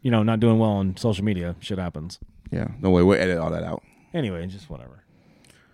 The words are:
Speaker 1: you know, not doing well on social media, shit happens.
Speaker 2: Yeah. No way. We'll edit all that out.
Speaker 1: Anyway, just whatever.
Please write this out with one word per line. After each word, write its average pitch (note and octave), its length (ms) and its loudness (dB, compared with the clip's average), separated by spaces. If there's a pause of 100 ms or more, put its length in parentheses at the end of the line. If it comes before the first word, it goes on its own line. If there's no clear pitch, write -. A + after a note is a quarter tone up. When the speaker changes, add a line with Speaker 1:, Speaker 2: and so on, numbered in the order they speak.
Speaker 1:
you B2+ 100 0
know, A2+ 120 4
not A2+ 160 0
doing A2+ 200 4
well A2 120 2
on F#2+ 260 0
social G2+ 260 -2
media, F2 360 -2
shit - 200 -8
happens. E2+ 400 -10 (320)
Speaker 2:
Yeah. - 160 -4 (140)
No G2 100 2
way. F2+ 120 6
We'll F#2+ 160 6
edit F#2 180 0
all E2 140 -4
that E2 120 -6
out. E2+ 200 -10 (300)
Speaker 1:
Anyway, F#2+ 340 -6
just F3 220 -16
whatever. B1+ 340 -18 (720)